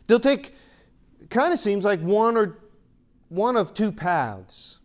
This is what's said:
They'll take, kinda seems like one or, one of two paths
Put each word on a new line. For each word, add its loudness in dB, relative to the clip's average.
They'll 6
take, 0
kinda 0
seems -2
like 0
one 2
or, 0
one -2
of -2
two -2
paths -6